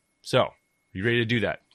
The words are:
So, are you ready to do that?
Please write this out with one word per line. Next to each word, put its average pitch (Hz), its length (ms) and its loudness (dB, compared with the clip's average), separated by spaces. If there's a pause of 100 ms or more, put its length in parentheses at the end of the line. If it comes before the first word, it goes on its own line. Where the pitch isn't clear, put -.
(200)
So, 127 220 2
are - 120 -2 (380)
you 92 120 -6
ready 117 140 0
to 120 60 2
do 113 160 0
that? 90 220 -4 (120)